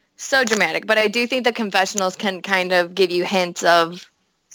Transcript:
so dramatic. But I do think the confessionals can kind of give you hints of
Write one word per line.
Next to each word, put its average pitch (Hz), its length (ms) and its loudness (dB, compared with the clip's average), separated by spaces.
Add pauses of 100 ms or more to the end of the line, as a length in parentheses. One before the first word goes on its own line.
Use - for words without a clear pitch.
(160)
so - 280 0
dramatic. 196 420 0
But 220 120 2
I 214 100 4
do 240 180 -2
think 254 180 -2
the 240 80 2
confessionals 190 640 -2
can 185 260 -4
kind 185 300 -2
of 180 220 2
give 185 160 2
you 175 140 0
hints 180 400 -2
of 170 460 2 (440)